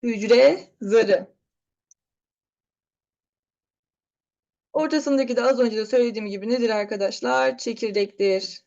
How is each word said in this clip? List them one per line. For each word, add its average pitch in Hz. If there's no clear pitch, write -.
Hücre 240
zarı. 202
Ortasındaki 285
de 254
az 247
önce 226
de 214
söylediğim 220
gibi 202
nedir 240
arkadaşlar? 220
Çekirdektir. 202